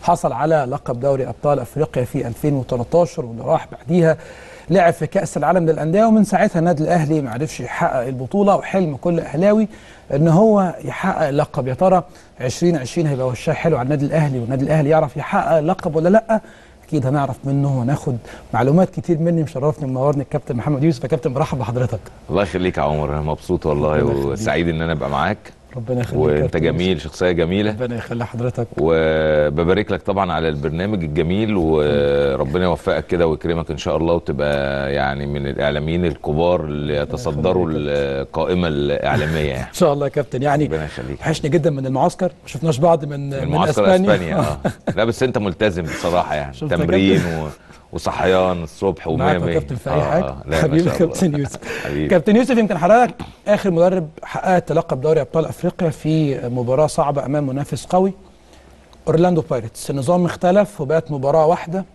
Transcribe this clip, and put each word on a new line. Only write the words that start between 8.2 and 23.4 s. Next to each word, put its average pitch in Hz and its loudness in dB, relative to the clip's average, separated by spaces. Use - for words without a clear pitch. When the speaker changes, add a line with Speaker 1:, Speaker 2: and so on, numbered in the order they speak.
Speaker 1:
وحلم 170 -2
كل 170 0
اهلاوي 202 2
ان 147 4
هو 190 6
يحقق - -2
لقب. 143 -2
يا 131 -2
ترى 185 4
عشرين 170 0
عشرين 147 -2
هيبقى 131 0
وشها 123 -2
حلو 156 2
على 120 2
النادي 143 0
الاهلي 139 2
والنادي 127 -2
الاهلي 147 2
يعرف 156 2
يحقق 165 2
لقب 160 -2
ولا 160 2
لا؟ 220 4
اكيد 147 -2
هنعرف 135 0
منه 139 0
وناخد 127 -2
معلومات 143 4
كتير. 165 -2
مني 165 2
مشرفني 143 -2
ومنورني 135 0
الكابتن 131 -6
محمد 135 0
يوسف. 165 2
يا 135 -6
كابتن، 147 -2
برحب 143 -2
بحضرتك. 117 -2
Speaker 2:
الله 90 2
يخليك 90 -2
يا 73 0
عمر، 76 0
انا 76 -2
مبسوط 78 -4